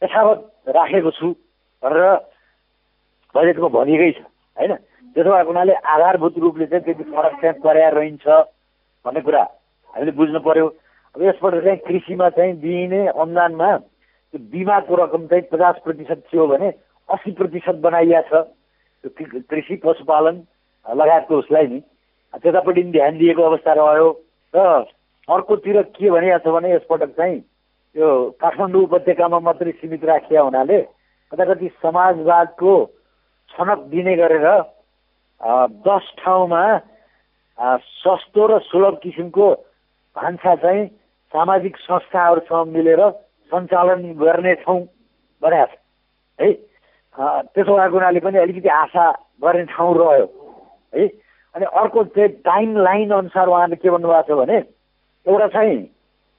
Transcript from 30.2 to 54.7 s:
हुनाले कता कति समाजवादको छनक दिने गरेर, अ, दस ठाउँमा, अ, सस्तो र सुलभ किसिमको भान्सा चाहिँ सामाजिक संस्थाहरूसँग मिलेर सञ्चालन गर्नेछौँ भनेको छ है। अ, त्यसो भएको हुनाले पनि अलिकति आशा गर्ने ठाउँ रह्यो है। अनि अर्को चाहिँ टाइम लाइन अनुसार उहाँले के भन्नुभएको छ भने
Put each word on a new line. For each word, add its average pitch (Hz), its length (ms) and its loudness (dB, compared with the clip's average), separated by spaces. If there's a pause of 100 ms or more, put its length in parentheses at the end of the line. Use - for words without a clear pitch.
हुनाले 135 380 0 (500)
कता 180 240 -2
कति 175 140 -6
समाजवादको 170 1200 0 (600)
छनक 180 280 -4
दिने 170 380 -4
गरेर, 160 300 2 (960)
अ, 120 260 0
दस 180 520 -4
ठाउँमा, 185 600 0 (800)
अ, 123 180 0
सस्तो - 680 -2
र 214 140 2
सुलभ 196 420 0
किसिमको 175 500 0 (640)
भान्सा 175 380 -2
चाहिँ 185 320 0 (400)
सामाजिक 180 500 -2
संस्थाहरूसँग 170 920 -2
मिलेर 165 420 2 (440)
सञ्चालन 180 600 -2
गर्नेछौँ 170 640 0 (600)
भनेको 156 240 2
छ - 120 -20 (640)
है। 196 120 2 (680)
अ, 139 240 -4 (120)
त्यसो 202 240 0
भएको 185 160 0
हुनाले 180 260 0
पनि 190 180 -2
अलिकति 175 300 0
आशा 156 440 2
गर्ने 170 520 -4
ठाउँ 170 340 -2
रह्यो 151 540 2 (420)
है। 185 140 0 (460)
अनि 175 100 -6
अर्को 220 400 0
चाहिँ 202 240 0
टाइम 208 480 -2
लाइन 202 340 0
अनुसार 190 360 0
उहाँले 175 300 0
के 185 140 0
भन्नुभएको 160 540 0
छ 135 40 -2
भने 202 280 -4 (520)